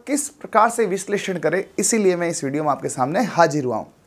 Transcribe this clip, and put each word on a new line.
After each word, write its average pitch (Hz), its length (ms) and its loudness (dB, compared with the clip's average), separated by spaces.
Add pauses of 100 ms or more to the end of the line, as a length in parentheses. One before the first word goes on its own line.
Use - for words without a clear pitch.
किस 285 220 -2
प्रकार 220 400 2
से 220 160 -2
विश्लेषण 190 540 -4
करें, 156 240 0 (160)
इसीलिए 196 360 2
मैं 170 140 -2
इस 170 140 -6
वीडियो 147 200 -2
में 151 80 2
आपके 135 180 -2
सामने 147 360 0
हाजिर 156 400 2
हुआ 117 120 -2
हूँ। - 160 -12 (140)